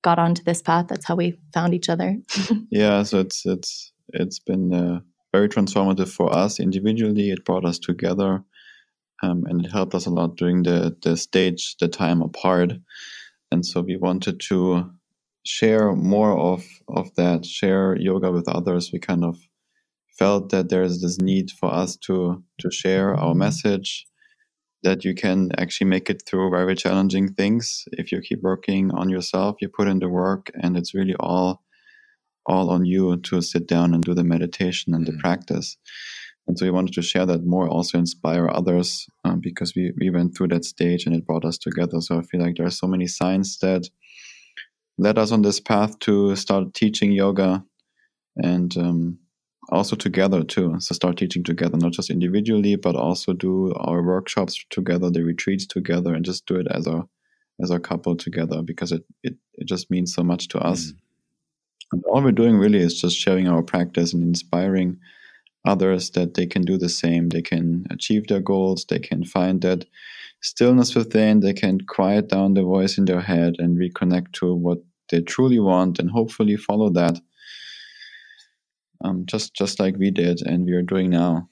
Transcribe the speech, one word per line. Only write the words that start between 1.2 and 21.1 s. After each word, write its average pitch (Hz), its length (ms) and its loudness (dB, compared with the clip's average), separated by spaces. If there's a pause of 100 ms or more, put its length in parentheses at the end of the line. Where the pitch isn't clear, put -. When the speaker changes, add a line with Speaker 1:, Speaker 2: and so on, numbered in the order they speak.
Speaker 1:
found 175 220 0
each 175 140 -4
other. 180 280 -2 (280)
<laughs> 214 260 -2
Speaker 2:
Yeah, 104 340 4
so 101 160 0
it's, 92 260 -4
it's, - 460 -6 (160)
it's - 300 -6
been, 95 360 -2
uh, 87 260 -2 (320)
very 101 160 4
transformative 98 600 0
for - 240 0
us 98 280 0
individually. 104 720 0
It 92 140 -6
brought 90 200 -2
us 85 160 0
together, 95 640 -2 (800)
um, 87 260 0
and 87 160 -2
it 87 80 -8
helped 95 220 -2
us 90 120 -2
a 82 40 -4
lot 85 260 -2
during 87 260 2
the, 87 400 0
the 85 140 2
stage, 90 640 -2
the 87 80 2
time 85 340 0
apart. 90 520 0 (760)
And 87 160 0
so - 140 -4
we 92 160 -4
wanted 92 420 -2 (100)
to 90 420 2 (540)
share 110 500 2
more 101 440 2
of, 90 260 0 (240)
of - 280 -6
that, 87 280 2
share 95 520 0
yoga 92 340 0
with 87 180 -2
others. 87 440 -2
We - 80 -6
kind 87 240 -2
of 85 120 -4 (840)
felt 98 320 2
that 92 180 0
there 92 140 2
is 90 200 0
this 87 180 -2